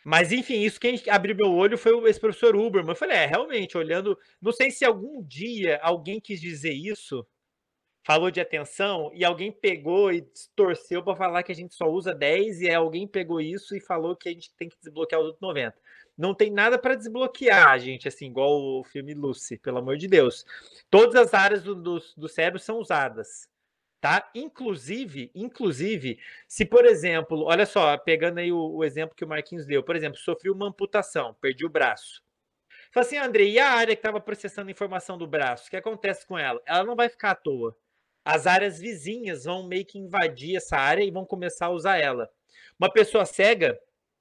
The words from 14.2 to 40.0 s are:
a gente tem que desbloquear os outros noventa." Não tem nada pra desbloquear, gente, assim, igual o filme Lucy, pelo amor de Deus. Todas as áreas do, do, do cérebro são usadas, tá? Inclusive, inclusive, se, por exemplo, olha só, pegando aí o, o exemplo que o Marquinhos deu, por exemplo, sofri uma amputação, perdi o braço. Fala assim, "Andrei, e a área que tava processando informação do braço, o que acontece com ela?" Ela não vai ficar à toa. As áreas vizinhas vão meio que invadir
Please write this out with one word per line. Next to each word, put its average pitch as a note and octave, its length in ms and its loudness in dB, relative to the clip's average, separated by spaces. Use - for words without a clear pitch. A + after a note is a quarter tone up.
a F3 40 -6
gente E3+ 240 -20
tem E3+ 120 -12
que - 120 -20
desbloquear D#3+ 400 -4
os D#3+ 60 0
outros D#3+ 160 -12
noventa." C#3 340 -6
Não F3+ 160 -2
tem G#3+ 200 2
nada A3 260 4
pra C4 160 0
desbloquear, A3 880 4
gente, B2+ 280 -8
assim, C#3 200 -12
igual C3+ 520 0
o B2+ 40 -10
filme C#3+ 280 -12
Lucy, C#3+ 460 -8
pelo B2+ 200 -6
amor C3 200 -4
de E3+ 100 -8
Deus. D3 380 4
Todas A3+ 280 8
as A#3+ 180 6
áreas G3 300 4
do, G3 100 -8
do, F3 240 -6
do D3+ 120 -12
cérebro F3 300 -2
são A3+ 200 -8
usadas, C3+ 680 -4
tá? E3 340 0
Inclusive, F#3+ 1000 -10
inclusive, F3+ 840 -6
se, - 160 -2
por A#3+ 220 8
exemplo, D#3+ 580 2
olha F3 220 4
só, D#3 320 4
pegando E3+ 400 0
aí F3 120 -2
o, D#3+ 260 -2
o D#3+ 60 -2
exemplo D#3 320 -4
que - 120 -12
o - 20 -8
Marquinhos D3+ 380 -8
deu, C#3+ 160 2
por E3 120 -2
exemplo, D3+ 240 -6
sofri F3 300 -4
uma G3 200 -2
amputação, G3 720 -4
perdi C3+ 280 -4
o E3 40 -8
braço. C3+ 520 -2
Fala B3 140 2
assim, C4+ 140 -6
"Andrei, G#3+ 320 4
e A3 80 2
a C#4 100 6
área A#3 260 2
que G#3+ 60 -6
tava G#3+ 200 -4
processando G3+ 500 -12
informação F#3 480 -8
do E3+ 80 -10
braço, C#3 400 -2
o - 40 -20
que F#3+ 60 -8
acontece G3 500 -6
com F3+ 120 -8
ela?" B2+ 260 -4
Ela F3 200 0
não A#3+ 120 -8
vai A#3 140 2
ficar G#3 220 -2
à - 20 -4
toa. A#2 420 -6
As D3+ 220 0
áreas F#3 340 2
vizinhas F#3+ 640 -10
vão F3+ 240 -8
meio F#3 160 -6
que G3 140 -20
invadir E3+ 580 -4